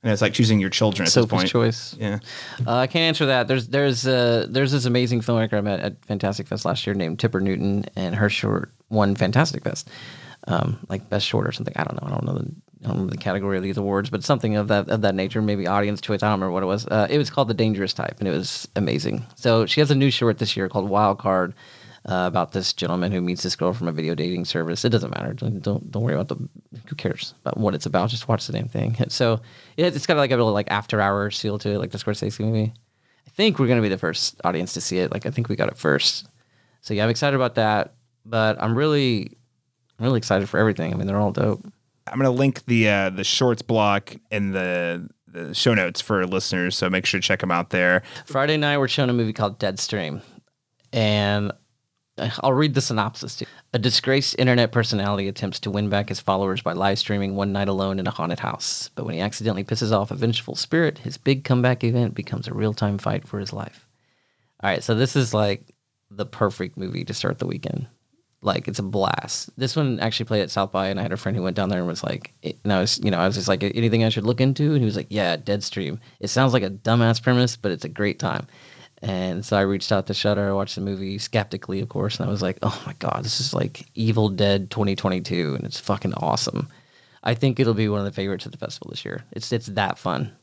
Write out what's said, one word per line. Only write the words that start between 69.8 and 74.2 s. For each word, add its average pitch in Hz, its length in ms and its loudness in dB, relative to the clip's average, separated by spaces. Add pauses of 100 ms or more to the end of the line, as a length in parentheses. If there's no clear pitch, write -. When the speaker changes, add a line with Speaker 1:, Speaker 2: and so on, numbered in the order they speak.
Speaker 2:
actually 113 280 -2
played 104 160 0
at 87 100 -4
South 98 180 0
by, 95 200 0
and 98 100 -2
I - 20 0
had 113 100 -2
a - 40 -2
friend 101 200 -4
who 92 60 -2
went 90 140 -2
down 98 120 0
there 92 120 0
and 87 80 -2
was - 160 -6
like, - 280 -6 (100)
it, - 200 -8
and 104 100 0
I 95 80 4
was, - 220 0
you 104 80 2
know, 90 80 0
I 90 80 2
was 98 80 2
just 95 140 -4
like, 98 160 0
"Anything 113 400 2
I 110 60 4
should 110 140 -2